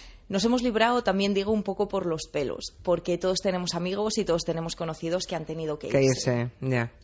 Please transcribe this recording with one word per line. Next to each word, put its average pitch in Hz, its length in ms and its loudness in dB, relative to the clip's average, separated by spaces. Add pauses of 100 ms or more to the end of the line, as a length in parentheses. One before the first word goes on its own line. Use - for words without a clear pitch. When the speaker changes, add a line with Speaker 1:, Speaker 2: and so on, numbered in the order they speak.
(300)
Speaker 1:
Nos 190 140 0
hemos 240 180 2
librado, 240 400 2
también 196 300 2
digo, 196 200 0
un 214 100 2
poco 196 260 -2
por 196 160 -2
los 160 260 -2
pelos, - 520 -4
porque 175 340 0
todos 185 240 0
tenemos 180 340 -2
amigos 196 440 -2
y 202 80 0
todos 165 180 2
tenemos 165 320 -4
conocidos 165 500 -4
que - 80 -6
han 160 120 -6
tenido 160 320 -6
que 135 100 -8
Speaker 2:
Que 135 140 4
Speaker 1:
irse. 131 300 4
Speaker 2:
irse, 120 180 0 (100)
ya. 123 320 0 (120)